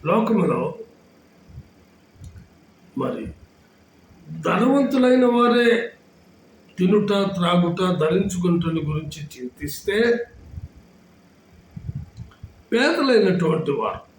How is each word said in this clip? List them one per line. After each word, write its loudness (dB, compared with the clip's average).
లోకములో 0
మరి -6
ధనవంతులైన 2
వారే 2
తినుట, 4
త్రాగుట, 0
ధరించుకుంటున్న 0
గురించి -6
చింతిస్తే, -4
పేదలైనటువంటి 2
వారు -4